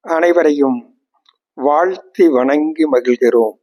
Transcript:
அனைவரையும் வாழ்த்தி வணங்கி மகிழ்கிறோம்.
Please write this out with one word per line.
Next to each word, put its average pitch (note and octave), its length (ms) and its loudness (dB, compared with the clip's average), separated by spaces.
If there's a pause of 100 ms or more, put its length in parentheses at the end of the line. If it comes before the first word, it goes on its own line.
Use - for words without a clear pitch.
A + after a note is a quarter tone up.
அனைவரையும் D#3 1000 0 (540)
வாழ்த்தி E3+ 760 0
வணங்கி D3+ 600 -2
மகிழ்கிறோம். B2 720 0